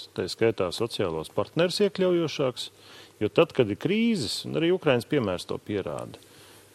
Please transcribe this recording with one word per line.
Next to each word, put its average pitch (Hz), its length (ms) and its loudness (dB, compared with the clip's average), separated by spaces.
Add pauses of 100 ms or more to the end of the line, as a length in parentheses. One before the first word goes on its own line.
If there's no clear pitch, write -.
(120)
tā 95 160 -4
skaitā 104 440 0
sociālos 85 560 -4
partnerus 165 520 -2
iekļaujošāks, 175 880 0 (460)
jo 107 120 -2
tad, 160 240 4
kad 117 160 4
ir 104 80 -2
krīzes, 208 680 0
un 131 120 -6
arī 160 160 2
Ukrainas 139 360 2
piemērs 101 360 0
to 98 140 -6
pierāda, 71 580 -6 (580)